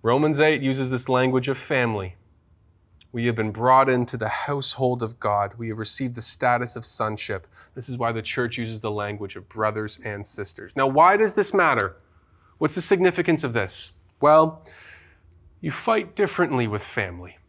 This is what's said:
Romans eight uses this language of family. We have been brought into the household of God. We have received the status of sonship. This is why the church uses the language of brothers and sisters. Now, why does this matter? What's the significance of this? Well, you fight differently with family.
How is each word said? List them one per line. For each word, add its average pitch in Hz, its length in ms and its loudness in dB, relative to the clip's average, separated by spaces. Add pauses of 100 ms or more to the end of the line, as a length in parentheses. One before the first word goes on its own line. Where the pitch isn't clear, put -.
Romans 143 380 2
eight 156 240 4
uses 135 300 -2
this 127 160 -4
language 127 400 2
of 135 100 -2
family. 110 560 -2 (960)
We 120 160 -4
have 117 80 2
been 110 160 -2
brought 127 380 4
into 123 280 0
the 110 120 -4
household 131 760 -4
of 113 160 -8
God. 104 400 -2
We 113 120 -8
have 107 80 -8
received 120 360 -6
the 120 60 -10
status 123 560 -2
of 113 80 -10
sonship. 107 640 -4 (260)
This 127 140 -10
is 123 100 -8
why 117 140 -2
the 113 100 -6
church 123 360 -4
uses 113 200 -6
the 107 140 -4
language 104 420 -6
of 92 140 -18
brothers 107 560 -4
and 101 200 -8
sisters. - 520 -10
Now, 135 100 2
why 160 300 6
does 208 180 2
this 202 180 2
matter? 135 440 2 (640)
What's - 180 0
the 185 40 -2
significance 175 640 2
of 123 120 -4
this? - 360 -2 (300)
Well, 156 420 6 (1000)
you 156 120 -4
fight 214 420 -2
differently 135 540 0
with 104 160 -4
family. 90 540 -6 (100)